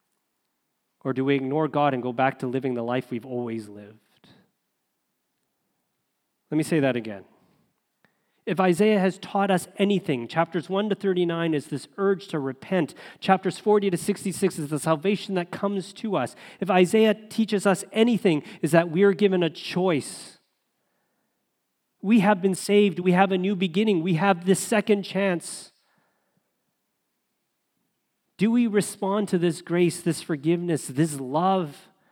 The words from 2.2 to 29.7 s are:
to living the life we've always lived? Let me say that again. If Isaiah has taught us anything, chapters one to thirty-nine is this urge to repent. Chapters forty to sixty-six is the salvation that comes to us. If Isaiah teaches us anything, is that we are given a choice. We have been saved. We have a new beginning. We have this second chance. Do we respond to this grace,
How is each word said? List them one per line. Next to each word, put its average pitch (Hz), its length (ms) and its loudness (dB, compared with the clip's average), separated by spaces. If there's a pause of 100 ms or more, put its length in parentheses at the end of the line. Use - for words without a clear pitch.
to 131 60 -4
living 127 280 -4
the 117 100 -4
life 127 260 -4
we've 117 160 -8
always 117 420 -8
lived? 104 320 -20 (2500)
Let 156 100 -2
me 156 40 0
say 160 160 0
that 135 160 2
again. 107 300 -8 (1200)
If 180 140 -2
Isaiah 190 400 4
has 185 180 0
taught 196 320 -2
us 180 160 0 (120)
anything, 170 500 0
chapters 165 400 -2
one 202 220 -2
to 196 40 0
thirty-nine 170 600 0
is 139 120 -2
this 139 300 -8
urge 196 320 -2
to 160 100 -4
repent. 135 560 -2 (240)
Chapters 185 400 2
forty 208 320 2
to 175 60 -2
sixty-six 196 600 -2
is 147 140 -6
the 156 80 -2
salvation 170 560 -2
that 175 160 -4
comes 202 440 -6
to 214 200 -6
us. 127 220 -2 (240)
If 185 100 -4
Isaiah 208 440 4
teaches 208 520 -2
us 190 240 2
anything, 214 540 2 (180)
is 151 80 -2
that 165 220 4
we 180 100 2
are 202 100 6
given 185 300 2
a 165 80 0
choice. - 880 -4 (1600)
We 208 200 4
have 196 200 2
been 190 140 2
saved. 202 460 2
We 180 100 2
have 185 220 4
a 190 60 0
new 190 180 0
beginning. 185 480 2
We 180 100 2
have 175 320 2
this 185 140 4
second 208 420 0
chance. 185 720 -4 (2750)
Do 220 160 2
we 240 160 2
respond 202 640 -2
to 180 80 0
this 165 240 0
grace, 170 380 0